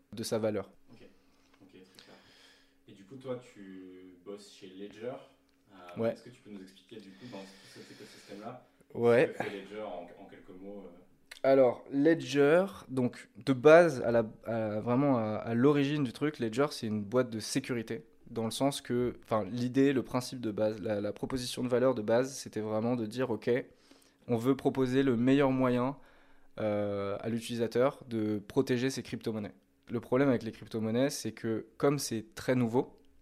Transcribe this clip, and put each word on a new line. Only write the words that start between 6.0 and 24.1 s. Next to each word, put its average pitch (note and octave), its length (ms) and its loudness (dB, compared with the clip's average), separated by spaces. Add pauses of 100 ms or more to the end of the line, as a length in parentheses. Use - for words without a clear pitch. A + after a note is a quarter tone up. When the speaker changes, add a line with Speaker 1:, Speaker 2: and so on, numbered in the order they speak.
Speaker 2:
est-ce - 80 -18
que - 80 -20
tu - 120 -20
peux G#2+ 100 -20
nous G2 100 -14
expliquer, - 360 -20
du G2 120 -20
coup, F#2+ 220 -20
dans G2+ 80 -14
tout F#2+ 60 -14 (280)
cet - 180 -20
écosystème-là, G#2+ 720 -18 (300)
Speaker 1:
Ouais. A#2 400 4
Speaker 2:
ce - 100 -6
que G#2 60 -8
fait G2+ 80 -10
Ledger G2 240 -12
en, F2 260 -10 (160)
en - 60 -20
quelques F2+ 320 -20
mots, G2 240 -14
euh ? - 140 -20 (440)
Speaker 1:
Alors, C3 480 4
Ledger, C#3+ 760 4 (240)
donc B2+ 400 -2 (160)
de C3+ 80 4
base, D3+ 480 8
à A#2 100 0
la, A#2 140 4 (200)
à, A2 340 -4
vraiment B2+ 380 2
à, G#2+ 180 -2
à A#2 180 -6
l'origine C#3+ 500 2
du A#2 80 -2
truc, D3+ 280 -4
Ledger, A#2+ 320 0
c'est - 160 -8
une G#2+ 160 -2
boîte A#2+ 260 0
de A2 100 -6
sécurité, A2+ 640 -4 (280)
dans A#2 120 -4
le A2 80 -2
sens C#3 300 -2
que, B2 320 0 (100)
enfin, A2 280 0
l'idée, B2 420 2
le B2 80 0
principe B2+ 400 -6
de A2+ 100 -4
base, G#2+ 300 0
la, G#2+ 180 -2
la G#2 140 -4
proposition B2+ 500 -6
de B2 60 -2
valeur B2+ 240 4
de A#2 80 -6
base, A#2+ 320 2
c'était - 260 -8
vraiment A2 360 0
de A#2 100 -2
dire, « B2 260 -2
Ok, A2 200 -2 (760)